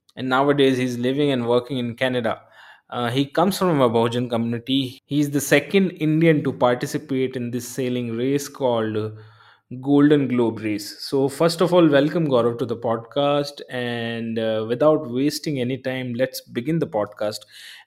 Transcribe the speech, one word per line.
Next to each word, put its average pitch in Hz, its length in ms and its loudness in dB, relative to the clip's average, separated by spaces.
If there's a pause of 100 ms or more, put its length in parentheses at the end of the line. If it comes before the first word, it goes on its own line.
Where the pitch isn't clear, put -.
(180)
and 127 100 -6
nowadays 135 500 4
he's 127 200 -2
living 135 340 0
and 120 160 -2
working 123 300 0
in 120 180 -6
Canada. 123 460 -2 (480)
Uh, 120 200 -4
he 139 160 0
comes 180 320 0
from 170 240 2
a 123 80 6
Bahujan 117 400 0
community. 120 800 -4
He's 143 240 0
the 143 100 0
second 180 500 2 (160)
Indian 156 360 4
to 135 100 -2
participate 131 800 0
in 120 140 -6
this 120 180 -6
sailing 123 480 -4
race 139 320 -2
called 113 500 0 (840)
Golden 143 460 4
Globe 117 320 0
Race. 104 440 -6
So 139 240 0
first 165 340 0
of 170 120 2
all, 175 160 6
welcome 151 380 2
Gaurav 120 320 2
to 127 80 -4
the 113 100 -4
podcast. 143 920 -2
And, 117 720 -6
uh, 110 300 -2
without 143 420 2
wasting 139 500 -2
any 123 200 -4
time, 127 340 -6
let's 127 280 -2
begin 151 360 -4
the 151 80 -2
podcast. 107 540 -4 (480)